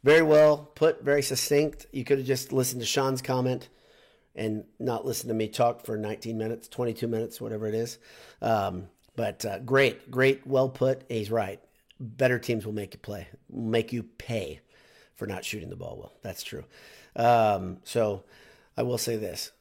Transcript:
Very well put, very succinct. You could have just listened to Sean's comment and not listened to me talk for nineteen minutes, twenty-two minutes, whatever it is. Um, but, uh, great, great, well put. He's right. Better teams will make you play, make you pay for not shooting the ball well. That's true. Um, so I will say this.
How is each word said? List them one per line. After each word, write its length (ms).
Very 180
well 520
put, 300
very 180
succinct. 680
You 100
could 160
have 80
just 260
listened 280
to 60
Sean's 360
comment 460
and 300
not 260
listened 220
to 60
me 120
talk 400
for 100
nineteen 400
minutes, 300
twenty-two 400
minutes, 340
whatever 280
it 60
is. 240
Um, 480
but, 300
uh, 160
great, 500
great, 340
well 240
put. 400
He's 220
right. 300
Better 400
teams 260
will 60
make 220
you 40
play, 300
make 440
you 100
pay 560
for 140
not 160
shooting 260
the 60
ball 200
well. 260
That's 200
true. 220
Um, 720
so 400
I 60
will 160
say 180
this. 440